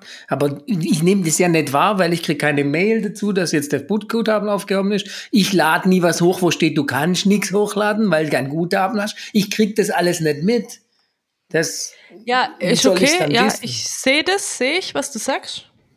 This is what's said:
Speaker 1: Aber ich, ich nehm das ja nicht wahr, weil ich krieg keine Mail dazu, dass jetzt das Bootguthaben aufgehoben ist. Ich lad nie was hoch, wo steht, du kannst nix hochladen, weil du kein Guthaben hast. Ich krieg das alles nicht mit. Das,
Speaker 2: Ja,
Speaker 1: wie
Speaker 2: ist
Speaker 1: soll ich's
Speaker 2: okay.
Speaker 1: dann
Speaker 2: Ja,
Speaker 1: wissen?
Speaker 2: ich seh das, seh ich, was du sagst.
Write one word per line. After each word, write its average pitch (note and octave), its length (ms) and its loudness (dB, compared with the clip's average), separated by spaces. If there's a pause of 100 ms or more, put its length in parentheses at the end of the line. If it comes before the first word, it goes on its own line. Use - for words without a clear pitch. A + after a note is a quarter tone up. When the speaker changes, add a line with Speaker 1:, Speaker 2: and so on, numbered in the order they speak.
(280)
Speaker 1:
Aber C#3+ 380 -2
ich, G3+ 120 -2 (140)
ich D#3 100 2
nehm F#3+ 220 2
das D#3+ 160 0
ja F3+ 80 4
nicht D#3 240 2
wahr, F3+ 280 2
weil E3+ 120 2
ich E3 100 -2
krieg D3 180 -2
keine D3 260 2
Mail G3 360 0
dazu, G#3 300 -4
dass F3+ 220 0
jetzt D3 180 0
das C#3 160 -2
Bootguthaben G#3+ 640 -2
aufgehoben G3 420 -2
ist. G3+ 160 -2 (240)
Ich G3 220 2
lad E3 320 2
nie F#3 160 4
was E3+ 200 2
hoch, F3+ 200 2
wo E3+ 100 4
steht, D#3+ 260 0
du D3 80 0
kannst E3 400 -2
nix F#3+ 280 2
hochladen, G#3 580 0
weil D#3 140 2
du C#3+ 60 -4
kein C3+ 180 0
Guthaben F#3+ 520 -2
hast. G#3+ 140 -6 (160)
Ich G3 180 2
krieg G#3+ 280 0
das F#3+ 120 0
alles F3 300 0
nicht D3+ 240 0
mit. A3 380 -2 (680)
Das, - 440 -4 (320)
Speaker 2:
Ja, A#3+ 240 0 (100)
Speaker 1:
wie - 60 -4
Speaker 2:
ist - 180 2
Speaker 1:
soll F#3 180 4
ich's - 120 4
Speaker 2:
okay. - 100 0
Speaker 1:
dann D3 80 0
Speaker 2:
Ja, - 140 4
Speaker 1:
wissen? - 180 -2
Speaker 2:
ich B2+ 260 -8
seh C#4+ 340 0
das, F#4+ 340 -2
seh C#4 220 -2
ich, - 160 -8
was C#4 180 -4
du A3+ 60 -8
sagst. - 500 -8 (280)